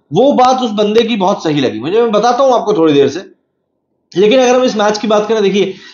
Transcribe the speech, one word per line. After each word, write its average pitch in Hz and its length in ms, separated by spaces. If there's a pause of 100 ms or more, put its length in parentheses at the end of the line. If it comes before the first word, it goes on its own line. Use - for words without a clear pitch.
(120)
वो 254 200
बात 254 300
उस 240 80
बंदे 214 320
की 220 140
बहुत 196 280
सही 151 160
लगी 110 200
मुझे। 175 200
मैं 233 100
बताता 233 320
हूँ 262 120
आपको 208 180
थोड़ी 160 200
देर 139 160
से। 185 220 (840)
लेकिन 214 240
अगर 247 140
हम 254 100
इस 208 120
match 208 220
की 214 100
बात 208 200
करें, 220 140
देखिए 190 320 (200)